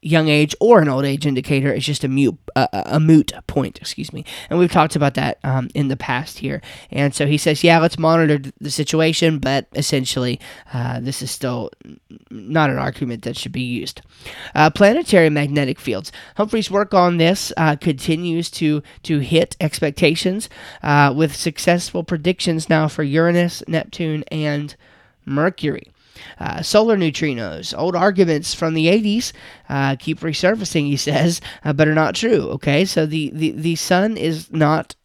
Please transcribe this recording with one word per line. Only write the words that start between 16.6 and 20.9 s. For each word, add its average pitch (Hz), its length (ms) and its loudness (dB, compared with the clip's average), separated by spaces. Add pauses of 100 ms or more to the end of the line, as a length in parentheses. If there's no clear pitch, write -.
work 202 220 0
on 175 240 4
this, 170 400 2
uh, 156 180 2
continues 165 760 -2
to, 151 300 0 (220)
to 156 160 0
hit 160 400 0
expectations, 170 880 0 (340)
uh, 143 320 4